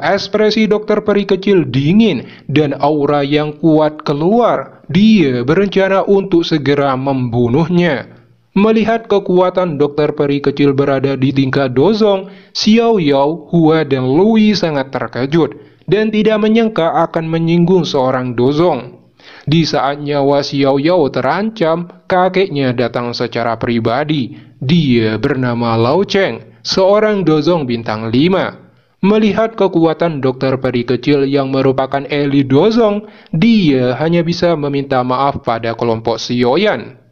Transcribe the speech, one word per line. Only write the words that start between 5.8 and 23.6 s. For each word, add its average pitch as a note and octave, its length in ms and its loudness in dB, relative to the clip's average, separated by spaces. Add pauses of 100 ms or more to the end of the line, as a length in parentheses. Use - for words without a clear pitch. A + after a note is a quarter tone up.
untuk F#3+ 360 2
segera C#3+ 560 0
membunuhnya. C3 1300 -2 (300)
Melihat A3 560 0
kekuatan F3+ 720 0
dokter D3 320 -2
peri C#3+ 240 -2
kecil C#3 400 0
berada C3+ 400 0
di C3+ 160 0
tingkat C3+ 400 0
dozong, G3 560 0 (240)
Xiao A3+ 480 2
Yao, C#3+ 480 0
Hua, D#3+ 320 4
dan C3 240 -2
Lui G#3+ 480 2
sangat C#3+ 400 -4
terkejut C3 640 -2 (320)
dan G#3+ 240 0
tidak G#3+ 240 2
menyangka G#3+ 640 0
akan E3 320 -4
menyinggung E3+ 480 2
seorang B2+ 560 -2
dozong. C3+ 720 0 (400)
Di D#3+ 160 2
saat D3 400 -2
nyawa C#3+ 400 0
Xiao C#3 320 0
Yao D3+ 320 0
terancam, E3+ 960 -4
kakeknya F3+ 720 0
datang A#2+ 400 -4
secara A#2 400 -4
pribadi. A#2+ 800 -2 (240)